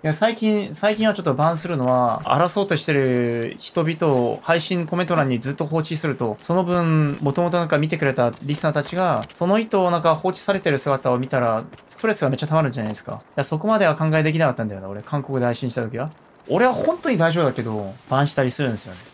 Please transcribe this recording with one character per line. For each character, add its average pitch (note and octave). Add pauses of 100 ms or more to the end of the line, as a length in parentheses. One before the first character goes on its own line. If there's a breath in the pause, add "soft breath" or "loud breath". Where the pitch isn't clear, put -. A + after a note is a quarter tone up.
い D#3
や、 D#3
最 A3+
近、 G#3
最 G#3
近 A3
は G3+
ち G3+
ょ -
っ -
と C#3+
バ D3+
ン E3
す D#3+
る F3
の B2+
は、 B2
争 E3+
お G3
う -
と E3
し -
て D#3
る B2
人 -
々 D#3+
を A#2+
配 E3
信 F3
コ E3
メ F3+
ン -
ト F3
欄 D3
に B2
ず C3
っ -
と D#3+
放 D3+
置 D#3
す D#3
る C#3+
と、 A2
そ -
の F#3
分、 D#3+
も C#3
と F3
も F3
と F3
な E3+
ん -
か D#3
見 D#3
て E3
く D#3
れ C3+
た A#2+ (120)
リ C#3+
ス D3+
ナ D#3+
ー C#3+
た D3
ち E3+
が、 E3+
そ F3
の G3+
人 A3
を F3+
な F3
ん D#3+
か E3
放 D#3+
置 F#3
さ -
れ F#3+
て F#3
る C#3
姿 C3
を B2
見 C3
た C3+
ら、 A#2 (260)
ス -
ト -
レ A3
ス G#3
が C#3+
め C#3
っ -
ち -
ゃ D3+
溜 D#3
ま D#3+
る C#3+
ん -
じ C3
ゃ A2
な G#2+
い G#2+
で -
す -
か。 A2+
い - (220)
や、 C#3+
そ D#3
こ D#3+
ま A3
で F#3+
は D3
考 D#3+
え D#3
で D#3
き D#3+
な D#3+
か C3
っ -
た B2
ん G#2+
だ G2+
よ F#2+
な、 F#2+
俺。 G2+
韓 C#3+
国 C3+
で B2
配 A#2+
信 B2
し -
た B2
時 A#2
は。 D3 (360)
俺 G3
は B3
本 E4
当 E4+
に A3+
大 E3
丈 F3
夫 D#3
だ B2
け A#2+
ど、 G#2+ (160)
バ C3+
ン C#3+
し -
た C#3
り B2+
す -
る C3
ん A2+
で G#2+
す -
よ F#2
ね。 F2+ (140)